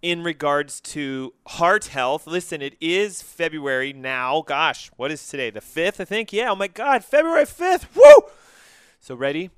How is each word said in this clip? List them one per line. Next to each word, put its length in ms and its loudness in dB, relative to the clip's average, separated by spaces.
in 220 -4
regards 580 -4
to 540 -10
heart 400 0
health. 380 -4
Listen, 360 -8
it 180 -12
is 400 -4
February 720 -6
now. 480 -4
Gosh, 560 -4
what 140 -6
is 180 -12
today? 220 -6
The 100 -12
fifth, 400 -6
I 60 -10
think? 260 -8
Yeah, 200 -2
oh 40 -4
my 120 -6
God, 360 -2
February 400 0
fifth. 500 -4
Woo! 280 12
So 140 -16
ready? 440 -6